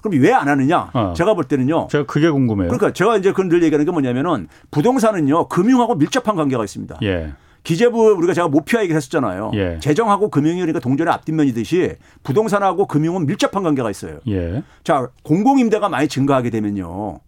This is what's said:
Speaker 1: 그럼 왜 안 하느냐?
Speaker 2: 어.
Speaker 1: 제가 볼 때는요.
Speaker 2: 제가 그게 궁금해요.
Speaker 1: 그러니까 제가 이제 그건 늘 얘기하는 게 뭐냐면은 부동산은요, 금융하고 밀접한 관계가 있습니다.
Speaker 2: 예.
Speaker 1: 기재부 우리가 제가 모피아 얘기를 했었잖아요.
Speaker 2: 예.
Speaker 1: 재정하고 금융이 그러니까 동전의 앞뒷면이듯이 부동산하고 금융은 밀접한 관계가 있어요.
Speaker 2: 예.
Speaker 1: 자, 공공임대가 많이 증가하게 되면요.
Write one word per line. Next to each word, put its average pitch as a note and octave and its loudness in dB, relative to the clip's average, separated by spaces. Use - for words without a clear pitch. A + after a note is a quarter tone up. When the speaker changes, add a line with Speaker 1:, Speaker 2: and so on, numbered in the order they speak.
Speaker 1:
그럼 E3+ 0
왜 - 6
안 F#3 2
하느냐? C#3+ 0
Speaker 2:
어. G#2 0
Speaker 1:
제가 F#3 2
볼 E3+ -2
때는요. C3+ -2
Speaker 2:
제가 D3 -2
그게 D3+ 2
궁금해요. A2 0
Speaker 1:
그러니까 B2 0
제가 G#3+ 0
이제 F#3+ 2
그건 F#3+ 0
늘 E3+ 4
얘기하는 D3+ 2
게 D#3+ -2
뭐냐면은 C3+ -2
부동산은요, F3 2
금융하고 A#3+ 2
밀접한 A3 0
관계가 C3+ -2
있습니다. G2 -12
Speaker 2:
예. E2+ -2
Speaker 1:
기재부 A3 4
우리가 F3 2
제가 E3+ 0
모피아 D#3 0
얘기를 E3+ 0
했었잖아요. A2 -4
Speaker 2:
예. F2+ -2
Speaker 1:
재정하고 G3 0
금융이 D#3 0
그러니까 E3+ -2
동전의 D3+ 0
앞뒷면이듯이 C#3 0
부동산하고 G3 0
금융은 D#3+ 0
밀접한 G3 -2
관계가 C3 0
있어요. D#2+ -10
Speaker 2:
예. F#2 -4
Speaker 1:
자, C#3 0
공공임대가 G#3+ 2
많이 C#3+ -2
증가하게 C3 0
되면요. G2+ -6